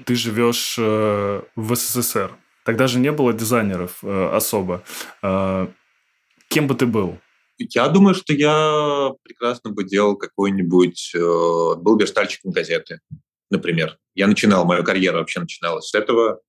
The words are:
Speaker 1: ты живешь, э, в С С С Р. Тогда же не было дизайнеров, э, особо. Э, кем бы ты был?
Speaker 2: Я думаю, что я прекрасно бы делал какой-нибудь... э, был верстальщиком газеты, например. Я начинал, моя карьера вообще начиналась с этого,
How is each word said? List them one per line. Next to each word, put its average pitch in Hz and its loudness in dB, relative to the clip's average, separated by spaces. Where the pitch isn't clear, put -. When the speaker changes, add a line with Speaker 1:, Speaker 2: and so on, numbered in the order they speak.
Speaker 1:
ты 123 -2
живешь, 117 -2
э, 107 0
в 113 -2
С 117 -2
С - -4
С - -2
Р. 98 -4
Тогда 117 2
же 123 0
не 135 2
было 143 2
дизайнеров, 107 -2
э, 98 -2
особо. 92 -2
Э, 95 -2
кем 151 0
бы 131 0
ты 127 0
был? 98 -2
Speaker 2:
Я 120 0
думаю, 190 6
что 185 -4
я 151 2
прекрасно 120 -6
бы 101 -4
делал 101 2
какой-нибудь... 90 0
э, 85 -4
был 85 2
верстальщиком 98 -2
газеты, 82 -4
например. 82 -4
Я 98 2
начинал, 101 4
моя 90 2
карьера 92 0
вообще 82 -6
начиналась 85 -6
с - -4
этого, 113 2